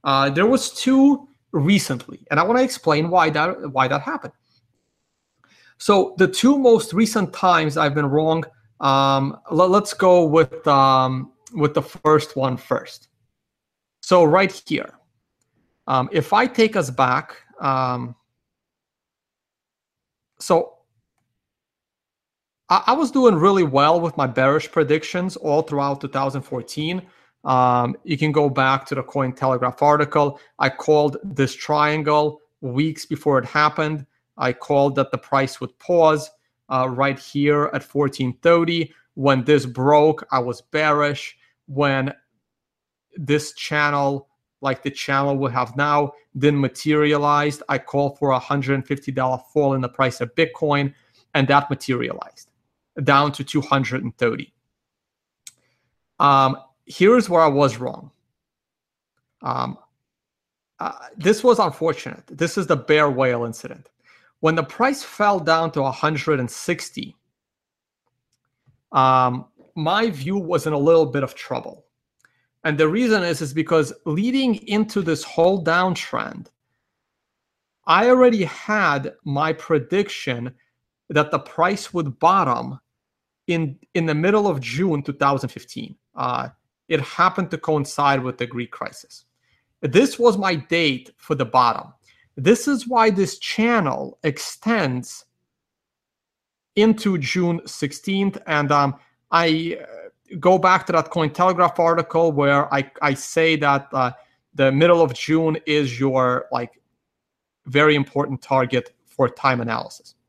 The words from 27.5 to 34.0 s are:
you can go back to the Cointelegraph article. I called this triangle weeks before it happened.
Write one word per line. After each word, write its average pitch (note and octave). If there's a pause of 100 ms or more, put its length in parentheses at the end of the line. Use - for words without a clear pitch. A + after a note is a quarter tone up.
you D3+
can D3+
go D3
back C3
to C#3
the B2+
Cointelegraph B2+
article. D3 (180)
I C3+
called D3
this C#3
triangle D3+ (200)
weeks C#3+
before C#3+
it A#2+
happened. D3+ (320)